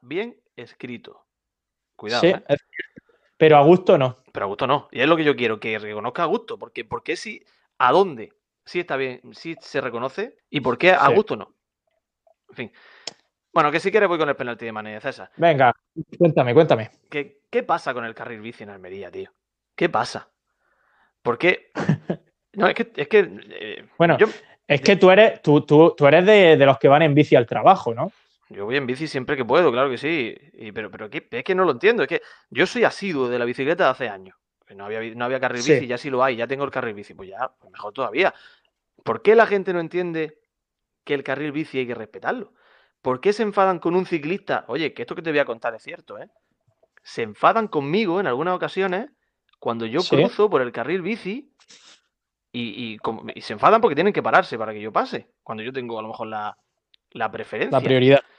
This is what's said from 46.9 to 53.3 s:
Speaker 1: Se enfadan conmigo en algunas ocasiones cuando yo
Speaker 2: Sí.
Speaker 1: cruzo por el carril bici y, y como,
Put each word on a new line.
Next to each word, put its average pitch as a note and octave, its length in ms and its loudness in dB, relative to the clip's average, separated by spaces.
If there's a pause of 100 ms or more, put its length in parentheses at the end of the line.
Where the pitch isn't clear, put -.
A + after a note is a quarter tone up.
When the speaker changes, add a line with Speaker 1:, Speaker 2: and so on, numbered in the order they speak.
Speaker 1:
Se - 200 -10
enfadan F3+ 460 0
conmigo E3 500 -2
en G3 80 -2
algunas D3+ 300 -2
ocasiones F#3 540 -6 (480)
cuando A#2 260 -6
yo A#2 160 -4
Speaker 2:
Sí. D3 160 0
Speaker 1:
cruzo G3+ 320 2
por D3+ 140 0
el A#2+ 100 -6
carril D#3 300 -6
bici G#3+ 500 -8 (1000)
y, A#2 420 -10
y - 40 -18
como, - 240 -8 (120)